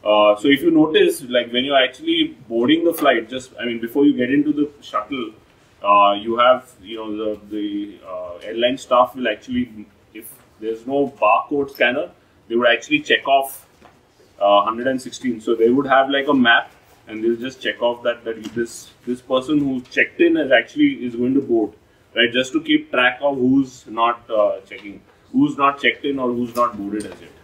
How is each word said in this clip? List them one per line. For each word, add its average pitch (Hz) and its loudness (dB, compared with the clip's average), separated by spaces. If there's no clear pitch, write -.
Uh, 104 6
so 147 -2
if 139 4
you 170 2
notice, 160 2
like, 120 -2
when 127 -2
you're 139 2
actually 156 -4
boarding 131 0
the 165 2
flight, 117 0
just, 127 -12
I 113 -8
mean, 117 -6
before 143 0
you 147 4
get 123 -2
into 143 0
the 147 -2
shuttle, 120 -8
uh, 101 4
you 113 -4
have, - 2
you 107 -14
know, 110 -10
the, 107 -6
the, 104 -8
uh, 90 -14
airline 117 -4
staff 127 0
will 123 -4
actually, 110 -6
if 110 -18
there's 113 -8
no 139 -2
barcode 139 0
scanner, 131 -2
they 113 -6
would 120 4
actually 147 0
check 135 0
off, 139 0
uh, 101 6
hundred 117 -2
and 131 -2
sixteen. 120 -6
So 117 0
they 113 4
would 135 2
have, 135 4
like, 139 0
a 143 4
map, 120 2
and 110 -10
they'll 117 0
just 123 -10
check 113 -4
off 120 -2
that, 120 -4
that 113 -10
this, - -8
this 123 -6
person 131 0
who 131 -2
checked - -2
in 165 4
is 135 0
actually, 127 0
is 117 -8
going 123 -2
to 135 2
board, 113 -2
right? 117 2
Just 127 -2
to 156 0
keep 147 0
track 127 0
of 139 0
who's 131 0
not, 113 -2
uh, 101 2
checking, 101 -16
who's 139 0
not 139 0
checked - -2
in 139 -2
or 123 -2
who's 120 -6
not 117 -2
boarded 101 -8
as 90 -18
yet 82 -20